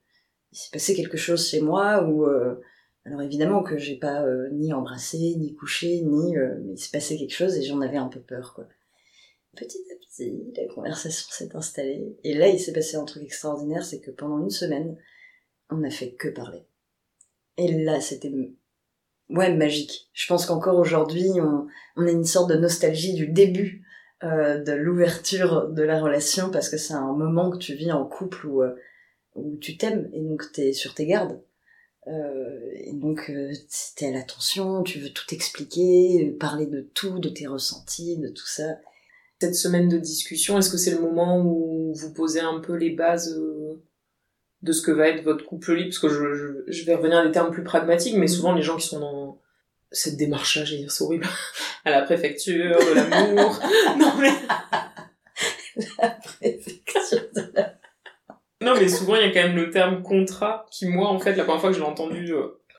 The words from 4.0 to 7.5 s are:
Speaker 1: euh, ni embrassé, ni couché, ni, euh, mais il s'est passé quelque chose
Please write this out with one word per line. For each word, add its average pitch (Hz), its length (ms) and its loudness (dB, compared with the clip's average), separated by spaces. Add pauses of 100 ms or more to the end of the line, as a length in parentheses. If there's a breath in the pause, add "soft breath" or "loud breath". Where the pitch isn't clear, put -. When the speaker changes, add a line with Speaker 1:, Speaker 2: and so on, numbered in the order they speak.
Speaker 1:
euh, 131 300 -2
ni 151 200 -2
embrassé, 127 440 -8 (200)
ni 151 180 -4
couché, 170 480 -4
ni, 156 340 2
euh, 127 260 0
mais 98 100 -10
il 95 60 -12
s'est - 120 -14
passé 151 260 -4
quelque 139 160 -8
chose 180 240 0